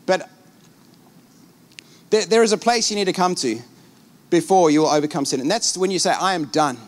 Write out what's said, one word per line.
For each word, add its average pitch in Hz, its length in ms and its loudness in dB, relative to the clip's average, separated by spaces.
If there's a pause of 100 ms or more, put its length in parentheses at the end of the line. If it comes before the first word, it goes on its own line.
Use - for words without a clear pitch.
But 185 240 -2 (1800)
there, 208 160 2
there 226 160 4
is 214 100 2
a 208 60 0
place 233 320 0
you 208 60 -4
need 202 100 0
to 175 80 -2
come 180 220 0
to 117 220 -2 (680)
before 170 420 2
you 151 120 4
will 143 80 2
overcome 147 340 -2
sin. 135 160 -4
And 139 100 -2
that's 220 280 -2
when 185 120 0
you 185 80 -2
say, 180 140 0
"I 185 220 -2
am 160 100 -4
done. 139 320 -2 (120)